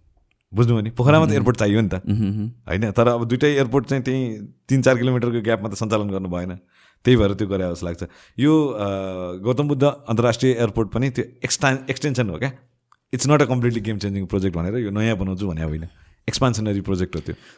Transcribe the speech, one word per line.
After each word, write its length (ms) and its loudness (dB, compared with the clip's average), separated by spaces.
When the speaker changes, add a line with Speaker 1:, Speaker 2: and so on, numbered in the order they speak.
Speaker 1:
बुझ्नुभयो 280 2
नि? 80 -4
पोखरामा 340 4
त 40 2
Speaker 2:
मह्म। 60 2
Speaker 1:
एयरपोर्ट 220 2
चाहियो 240 2
नि 80 2
त, 60 -2
Speaker 2:
मह्म, 300 -2
मह्म। 280 -4
Speaker 1:
होइन? 220 -2
तर 180 4
अब 160 0
दुइटै 240 2
एयरपोर्ट 380 2
चाहिँ 180 -2
त्यही 340 -4
तिन 140 2
चार 160 6
किलोमिटरको 420 0
ग्यापमा 280 -2
त 60 -6
सञ्चालन 360 -2
गर्नु 180 -4
भएन, 260 -6
त्यही 120 8
भएर 180 4
त्यो 120 -4
गरे 260 -2
जस्तो 140 -6
लाग्छ। 180 -6
यो, 280 4
अ, 200 -4
गौतम 320 0
बुद्ध 160 2
अन्तर्राष्ट्रिय 680 2
एयरपोर्ट 380 0
पनि 200 -2
त्यो 140 -4
एक्सटा-, 680 -2
एक्सटेन्सन 400 -2
हो 80 -8
क्या। 140 -4
It's 120 -2
not 140 6
a 60 4
completely 360 0
game 160 -4
changing 300 -4
project 280 0
भनेर 200 -2
यो 140 -4
नयाँ 260 0
बनाउँछु 320 -4
भने 140 -4
होइन। 240 -4
एक्सपान्सनरी 520 0
प्रोजेक्ट 360 -2
हो 40 -4
त्यो। 140 -8